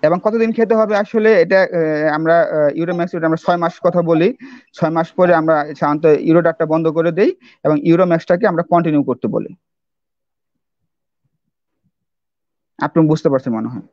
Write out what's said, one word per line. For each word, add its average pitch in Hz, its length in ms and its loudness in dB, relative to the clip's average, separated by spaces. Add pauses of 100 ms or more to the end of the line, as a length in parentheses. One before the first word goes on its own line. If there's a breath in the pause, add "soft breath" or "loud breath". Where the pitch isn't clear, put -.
এবং 156 200 0
কতদিন 226 300 0
খেতে 226 220 0
হবে 214 220 0
আসলে 214 440 2
এটা, 190 220 2
আহ, 156 520 -2
আমরা, 160 260 2
আহ, 151 380 0
Uromax, 175 380 -4
এটা 165 100 -4
আমরা 160 100 0
ছয় 175 200 -2
মাস 170 160 -2 (100)
কথা 175 200 0
বলি, 170 340 0 (360 loud breath)
ছয় 160 180 -2
মাস 165 220 -4
পরে 180 220 2
আমরা 156 460 0
সাধারণত 151 260 -2
Urodart-টা 160 600 2
বন্ধ 160 220 -2
করে 165 240 -2
দেই 214 220 0 (300 soft breath)
এবং 151 120 2
Uromax-টাকে 170 720 0
আমরা 175 160 0
continue 160 400 0
করতে 127 260 -4
বলি। - 260 -6 (3250)
আপনি 156 240 0
বুঝতে 156 220 0
পারছেন 131 240 -2
মনে 110 160 -6
হয়। 101 140 -12 (100)